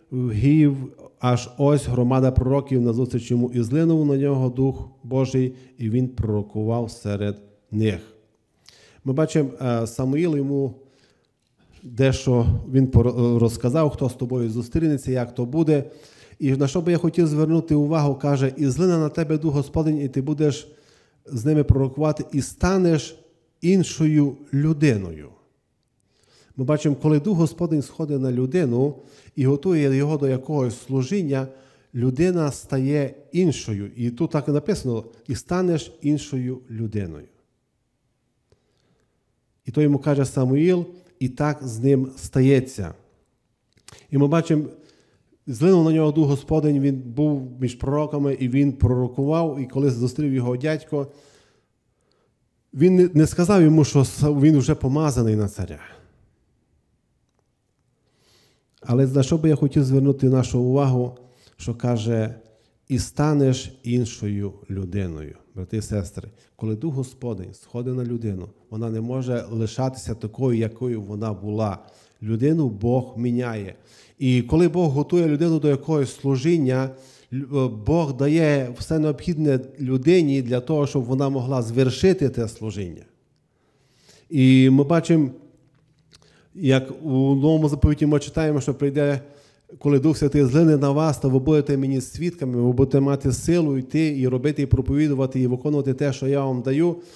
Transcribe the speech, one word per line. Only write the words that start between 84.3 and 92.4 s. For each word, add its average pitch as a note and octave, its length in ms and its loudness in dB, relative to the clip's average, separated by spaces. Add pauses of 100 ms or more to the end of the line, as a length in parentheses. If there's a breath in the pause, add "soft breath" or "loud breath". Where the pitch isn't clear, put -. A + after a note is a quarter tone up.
ми C3+ 140 6
бачимо, D#3+ 460 2 (1300 soft breath)
як C3 500 0
у C3+ 300 2
Новому D3+ 340 2
Заповіті D3 360 2
ми D3 140 4
читаємо, D3+ 420 -2
що C#3 120 -2
прийде C#3+ 480 0 (580 loud breath)
коли C#3+ 200 2
Дух D3 180 2
Святий D3 260 2
злине D3+ 340 4
на C#3 140 0
вас, D3+ 260 0
то C#3 120 -2
ви C3 100 2
будете D3 380 2
мені C3+ 240 -2
свідками, C#3+ 600 -4